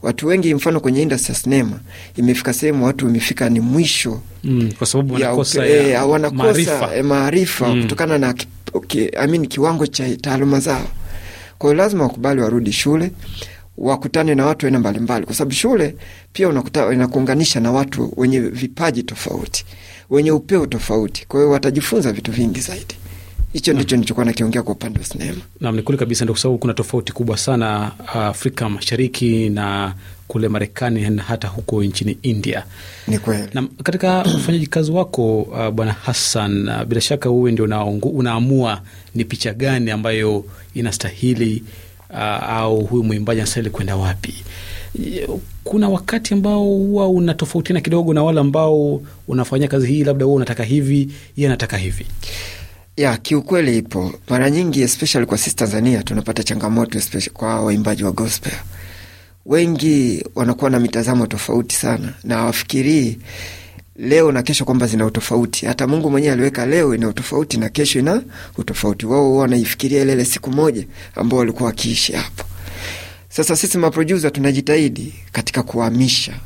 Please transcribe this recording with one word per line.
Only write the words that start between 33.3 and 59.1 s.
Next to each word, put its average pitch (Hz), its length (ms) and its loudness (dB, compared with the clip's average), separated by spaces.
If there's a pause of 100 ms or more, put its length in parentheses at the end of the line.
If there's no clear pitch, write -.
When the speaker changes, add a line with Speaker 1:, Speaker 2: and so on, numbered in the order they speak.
Speaker 2:
Naam, 131 140 -2 (140)
katika 185 420 0
<clears throat> 160 120 2
ufanyaji 156 300 0
kazi 156 240 0
wako, 120 640 0
ah, 113 140 -2
Bwana 110 220 0
Hassan, 104 760 -2
ah, 110 160 -2
bila 117 160 0
shaka 143 300 0
wewe 123 220 4
ndio 110 120 2
unaongu-, 104 440 -2
unaamua 123 720 2 (340)
ni 117 100 0
picha 117 300 -6
gani 123 360 0
ambayo 107 540 0 (300)
inastahili, 117 920 -2 (500)
ah, 104 340 -2
au 110 360 0
huyu 120 200 0
mwimbaji 110 360 0
anastahili 110 300 -2
kwenda 98 260 -4
wapi. 95 380 -2 (1300)
Kuna 208 240 2
wakati 208 460 -2
ambao 208 300 2
huwa 196 440 2
unatofautiana 170 720 2
kidogo 165 340 2
na 151 80 4
wale 160 180 4
ambao 147 600 4 (260)
unafanya 131 400 0
kazi 135 180 2
hii, 143 180 2
labda 139 220 2
wewe 139 100 4
unataka 120 280 -2
hivi, 139 440 2 (280)
yeye 139 120 2
anataka 123 280 0
hivi. 92 300 -2 (920)
Speaker 1:
Ya, 135 200 2
kiukweli 147 600 2
ipo. 92 340 -4 (160)
Mara 127 220 2
nyingi, 151 320 2
especially 120 440 0
kwa 104 120 0
sisi - 180 -2
Tanzania, 110 460 2
tunapata 107 400 -2
changamoto, 110 560 0
especially 101 380 -4
kwa 110 240 -2
waimbaji 104 440 0
wa 95 80 0
gospel. - 400 -4 (960)